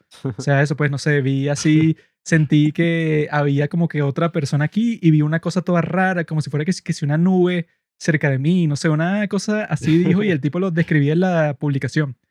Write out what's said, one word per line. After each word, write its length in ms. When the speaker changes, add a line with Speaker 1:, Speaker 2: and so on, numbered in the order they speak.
Speaker 1:
<laughs> 280
Speaker 2:
O 20
sea, 220
eso 120
pues, 140
no 80
sé, 240
vi 280
así, 460
Speaker 1:
<laughs> 160
Speaker 2:
sentí 460
que 580
había 380
como 200
que 140
otra 300
persona 340
aquí 380
y 80
vi 100
una 180
cosa 220
toda 200
rara, 440
como 160
si 80
fuera 160
que 80
si, 80
que 120
si 120
una 140
nube 480
cerca 320
de 80
mí, 260
no 100
sé, 140
una 380
cosa 380
así 380
dijo 200
y 80
el 100
tipo 180
lo 120
describía 420
en 60
la 340
publicación. 640